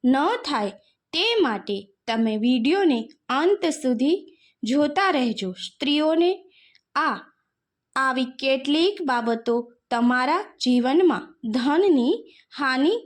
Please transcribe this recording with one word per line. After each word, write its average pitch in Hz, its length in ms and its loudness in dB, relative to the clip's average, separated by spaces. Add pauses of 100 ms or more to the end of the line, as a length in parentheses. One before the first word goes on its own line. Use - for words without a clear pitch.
ન 254 100 4 (300)
થાય 220 240 -4 (440)
તે 339 120 0 (160)
માટે 208 360 -2 (300)
તમે 226 300 0
વીડિયોને 254 720 2 (200)
અંત 349 360 0
સુધી 277 520 0 (460)
જોતા 294 460 0
રહેજો. 233 420 -2
સ્ત્રીઓને 311 800 0 (640)
આ 285 200 -2 (800)
આવી 247 300 0 (140)
કેટલીક 285 600 0
બાબતો 240 720 -2 (180)
તમારા 254 540 0 (180)
જીવનમાં 254 600 2 (220)
ધનની 277 680 2 (440)
હાનિ 277 360 0 (120)